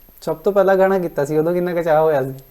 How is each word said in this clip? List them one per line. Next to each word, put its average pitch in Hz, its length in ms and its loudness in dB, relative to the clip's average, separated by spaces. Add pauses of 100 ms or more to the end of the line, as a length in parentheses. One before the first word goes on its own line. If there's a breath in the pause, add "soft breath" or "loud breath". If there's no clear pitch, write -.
(200)
ਸਭ 160 160 -6
ਤੋਂ 196 160 -2
ਪਹਿਲਾ 196 240 2
ਗਾਣਾ 190 220 2
ਕੀਤਾ 160 260 -4
ਸੀ, 151 140 -2
ਉਦੋਂ 165 160 0
ਕਿੰਨਾ 175 200 -2
ਕੁ 170 80 -2
ਚਾਅ 156 200 2
ਹੋਇਆ 151 200 2
ਸੀ? 135 120 -6 (160)